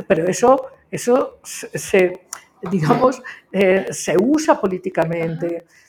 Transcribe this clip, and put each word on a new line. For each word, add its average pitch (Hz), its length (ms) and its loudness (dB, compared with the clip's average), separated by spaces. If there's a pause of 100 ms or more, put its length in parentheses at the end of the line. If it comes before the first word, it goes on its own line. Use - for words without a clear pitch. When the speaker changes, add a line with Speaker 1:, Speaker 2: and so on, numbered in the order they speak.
Speaker 1:
pero 170 200 2
eso, 240 400 2 (240)
eso 254 520 -2
se... - 360 -12
se, 185 420 2 (500)
digamos, 240 520 2 (280)
eh, 190 380 2
se 160 300 -4
usa 285 420 2
políticamente. 170 1040 -4
Speaker 2:
Ajá, - 0 - (240)